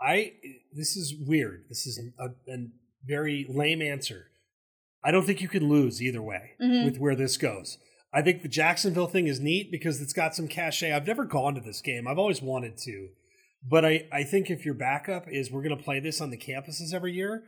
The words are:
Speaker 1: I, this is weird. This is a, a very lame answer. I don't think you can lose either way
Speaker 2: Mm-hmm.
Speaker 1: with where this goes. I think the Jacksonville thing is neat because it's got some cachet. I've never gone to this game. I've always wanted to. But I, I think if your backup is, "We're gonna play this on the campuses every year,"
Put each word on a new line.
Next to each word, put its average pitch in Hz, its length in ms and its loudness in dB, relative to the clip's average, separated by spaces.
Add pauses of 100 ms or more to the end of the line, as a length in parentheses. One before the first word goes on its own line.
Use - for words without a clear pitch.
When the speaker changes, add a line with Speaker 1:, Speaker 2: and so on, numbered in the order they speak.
Speaker 1:
I, 180 320 2 (400)
this 147 240 -4
is 151 200 -4
weird. 131 520 0
This - 180 -8
is 117 120 -8 (200)
a, 127 60 -8 (260)
a 127 60 -8 (480)
very 147 440 -2
lame 147 320 2
answer. 139 440 -6 (800)
I 151 80 4
don't 185 140 6
think 196 160 0
you 185 60 -2
can 160 220 2
lose 139 320 6
either 120 200 -2
way 104 300 -8 (100)
Speaker 2:
Mm-hmm. 247 240 4
Speaker 1:
with 127 120 2
where 135 180 4
this 127 220 0
goes. 104 400 -4 (360)
I 147 80 4
think 180 200 4
the 160 80 -10
Jacksonville 170 580 2
thing 175 200 4
is 131 120 0
neat 175 320 0
because 151 300 -2
it's 139 120 -6
got 160 220 0
some 160 120 -4
cachet. 160 440 -2
I've 147 160 0
never 226 180 0
gone 143 300 0
to 127 60 -6
this 110 200 -10
game. 123 260 -4
I've 147 120 0
always 202 220 2
wanted 127 440 -4
to. 98 240 -10 (580)
But 160 180 8
I, 156 260 4
I 143 120 0
think 190 260 2
if 160 160 -4
your 147 100 0
backup 147 540 -2
is, 139 220 -2
"We're 135 120 -6
gonna 147 140 -2
play 143 220 -4
this 151 220 -4
on 147 80 -6
the 117 80 -8
campuses 151 560 -8
every 180 200 -4
year," 202 340 -4